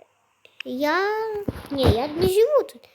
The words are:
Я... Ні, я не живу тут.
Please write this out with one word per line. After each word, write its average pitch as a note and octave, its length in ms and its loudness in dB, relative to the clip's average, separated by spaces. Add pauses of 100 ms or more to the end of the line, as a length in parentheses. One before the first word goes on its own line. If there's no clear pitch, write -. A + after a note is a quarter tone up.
(640)
Я... D4 360 -2 (720)
Ні, C#4 120 -2
я B3 260 2
не E4+ 200 0
живу A#4 340 4
тут. - 320 -12